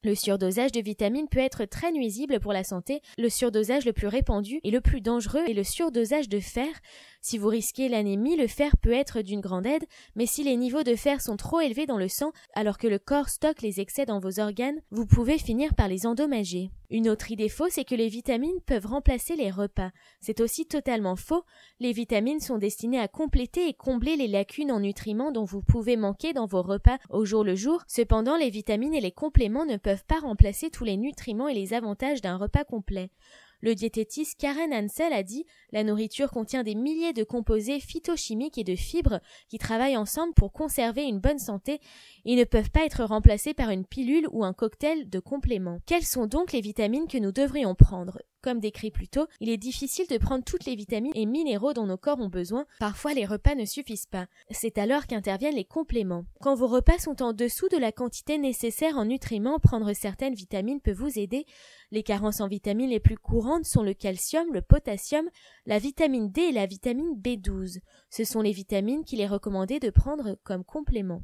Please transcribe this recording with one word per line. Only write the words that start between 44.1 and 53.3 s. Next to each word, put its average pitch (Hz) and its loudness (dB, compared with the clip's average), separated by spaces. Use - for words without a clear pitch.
ou 220 0
un 185 0
cocktail 285 -2
de 185 -6
compléments. » 190 -4
Quelles 339 2
sont 247 -2
donc 302 -2
les 254 0
vitamines 220 -2
que - -4
nous 196 0
devrions 262 0
prendre ? 180 2
Comme 247 -2
décrit 214 -6
plus - -8
tôt, 302 0
il 220 -4
est 226 0
difficile 254 -4
de 247 -2
prendre 262 0
toutes - -4
les 254 -4
vitamines 220 -4
et 220 0
minéraux 254 0
dont 226 -2
nos 185 -2
corps 285 -2
ont 208 -4
besoin. 185 -4
Parfois, 220 -4
les 247 0
repas 208 2